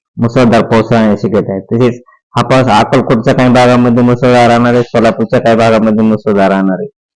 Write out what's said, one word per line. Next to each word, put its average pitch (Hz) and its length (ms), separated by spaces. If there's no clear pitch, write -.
मुसळधार 117 440
पाऊस 110 300
राहण्याची 110 360
शक्यता 98 260
आहे. 95 80
तसेच 117 400
हा 123 100
पाऊस 131 240
अक्कलकोटच्या 117 600
काही 127 160
भागामध्ये 123 540
मुसळधार 123 440
राहणार 120 260
आहे, 120 100
सोलापूरच्या 113 560
काही 117 160
भागामध्ये 110 500
मुसळधार 104 440
राहणार 98 300
आहे. 85 80